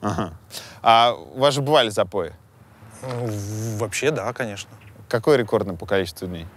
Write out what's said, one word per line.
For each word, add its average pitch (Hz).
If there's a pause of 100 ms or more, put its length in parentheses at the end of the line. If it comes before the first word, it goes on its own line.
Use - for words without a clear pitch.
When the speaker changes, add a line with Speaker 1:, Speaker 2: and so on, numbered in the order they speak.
Speaker 1:
Ага. 92 (480)
А 117
у 76
вас 139
же 139
бывали 135
запои? 98 (680)
Speaker 2:
Ну, 123
в-, 107
вообще, 110
да, 117
конечно. 107 (400)
Speaker 1:
Какой 131
рекордный 101
по -
количеству 95
дней? 87